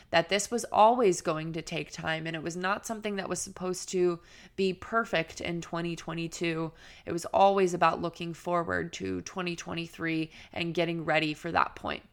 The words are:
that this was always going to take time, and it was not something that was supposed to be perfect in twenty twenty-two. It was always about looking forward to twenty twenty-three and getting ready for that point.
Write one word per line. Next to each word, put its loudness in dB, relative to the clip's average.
that 4
this 0
was -2
always 8
going -2
to -6
take -6
time, -4
and -6
it -6
was -4
not -2
something -4
that -4
was -4
supposed -6
to 4
be 2
perfect -2
in -4
twenty -4
twenty-two. -4
It -4
was -4
always 6
about 2
looking -6
forward -2
to -4
twenty -6
twenty-three -4
and -4
getting 0
ready 2
for -8
that 2
point. -6